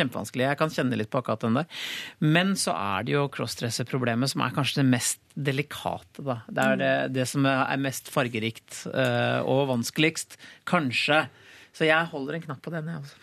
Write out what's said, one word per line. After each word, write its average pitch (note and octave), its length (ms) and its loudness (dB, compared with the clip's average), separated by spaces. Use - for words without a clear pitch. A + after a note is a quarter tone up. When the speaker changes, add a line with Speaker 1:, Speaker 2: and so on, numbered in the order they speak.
Speaker 1:
kjempevanskelig. B2 420 -2
Jeg C#3+ 100 0
kan D#3 120 2
kjenne B2+ 280 0
litt G#2+ 140 -2
på C3 100 0
akkurat A2 200 -2
den A2+ 140 2
der. D3+ 100 0
Men F3 340 4
så F#3+ 160 -2
er G2 320 -2
det C3 80 -4
jo C#3+ 160 2
crossdresser-problemet B2 1000 -2
som D3 100 -4
er B2+ 120 0
kanskje C#3 240 -2
det C#3+ 100 4
mest B2 340 2
delikate, - 880 -4
da. C3 140 -4
Det C3+ 140 0
er C3+ 120 4
Speaker 2:
Mm. - 40 -2
Speaker 1:
det, C3+ 340 0
det B2+ 140 0
som C#3 180 0
er C3+ 320 2
mest C3+ 320 -4
fargerikt, A2+ 840 -2
eh, B2 480 2
og C3+ 240 2
vanskeligst, C3+ 680 0
kanskje. D3 640 2
Så - 100 0
jeg D#3+ 220 6
holder D3 280 -6
en E3+ 60 -6
knapp D3 200 -10
på D#3 100 -10
den, D#3+ 140 -6
jeg, E3 100 -6
altså. C#3+ 280 -12